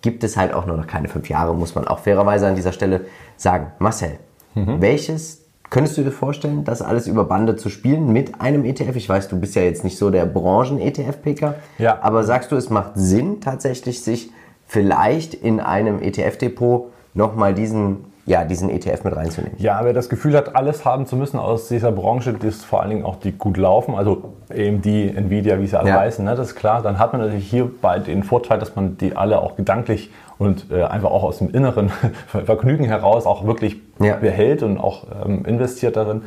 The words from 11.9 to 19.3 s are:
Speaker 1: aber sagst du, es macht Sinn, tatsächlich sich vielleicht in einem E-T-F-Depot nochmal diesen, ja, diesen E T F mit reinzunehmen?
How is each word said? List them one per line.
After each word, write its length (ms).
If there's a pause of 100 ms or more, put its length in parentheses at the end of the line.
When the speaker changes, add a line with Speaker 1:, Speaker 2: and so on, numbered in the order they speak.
Speaker 1:
aber 220
sagst 300
du, 40
es 140
macht 240
Sinn, 460
tatsächlich 640
sich 280 (360)
vielleicht 680
in 260
einem 400
E-T-F-Depot 920 (220)
nochmal 400
diesen, 500 (220)
ja, 180
diesen 240
E 100
T 120
F 140
mit 120
reinzunehmen? 420